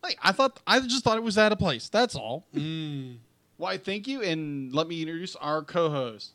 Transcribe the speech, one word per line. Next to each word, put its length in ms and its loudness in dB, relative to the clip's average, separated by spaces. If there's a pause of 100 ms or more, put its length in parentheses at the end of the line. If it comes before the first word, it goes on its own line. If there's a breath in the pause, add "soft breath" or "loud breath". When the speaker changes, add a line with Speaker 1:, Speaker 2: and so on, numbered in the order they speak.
Speaker 1:
Like, 200 -6
I 100 6
thought, 340 2
I 140 6
just 240 -2
thought 140 4
it 40 -4
was 140 0
out 160 6
of 60 0
place. 320 -2
That's 260 2
all. 300 -6 (100)
Speaker 2:
Mm. 640 -6 (400)
Speaker 1:
Why, 180 -4
thank 320 -6
you. 140 -4
And 520 -4
let 140 2
me 140 -4
introduce 340 -8
our 260 -2
co-host, 720 -2